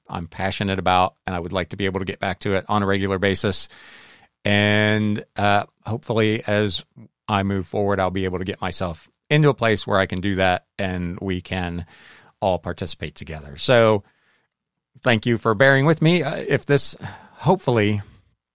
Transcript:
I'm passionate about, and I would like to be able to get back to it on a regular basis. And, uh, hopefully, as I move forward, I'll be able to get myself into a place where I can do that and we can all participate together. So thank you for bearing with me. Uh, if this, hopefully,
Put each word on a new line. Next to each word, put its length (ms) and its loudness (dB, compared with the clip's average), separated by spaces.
I'm 200 -8
passionate 520 -4
about, 360 2
and 100 -6
I 40 -4
would 140 -8
like 160 -4
to 80 -8
be 80 -2
able 140 -2
to 60 -4
get 140 -8
back 200 -4
to 140 -2
it 140 -2
on 160 0
a 20 0
regular 340 0
basis. 500 0
And, 800 2
uh, 300 2
hopefully, 600 -2
as 380 0
I 160 2
move 240 -2
forward, 320 0
I'll 120 0
be 140 -4
able 140 -4
to 60 -6
get 160 -8
myself 480 -6
into 200 4
a 40 2
place 340 0
where 120 2
I 60 2
can 160 -6
do 140 -2
that 300 0
and 440 -6
we 200 -4
can 440 -6
all 200 0
participate 560 -8
together. 420 -14
So 460 4
thank 240 2
you 120 2
for 180 0
bearing 300 4
with 160 2
me. 220 4
Uh, 120 -4
if 300 -2
this, 300 2
hopefully, 640 2